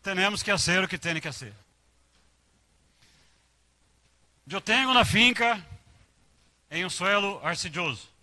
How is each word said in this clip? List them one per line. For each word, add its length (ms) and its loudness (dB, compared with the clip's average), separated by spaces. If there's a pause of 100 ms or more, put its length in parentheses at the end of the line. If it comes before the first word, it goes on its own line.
Temos 400 0
que 80 -2
fazer 320 2
o 40 -4
que 120 -8
tem 160 -4
que 60 -6
fazer. 300 -12 (3000)
Eu 140 -8
tenho 320 2
na 100 6
finca 640 2 (1040)
em 160 -4
um 60 -6
suelo 520 0
arcilhoso. 640 -4 (160)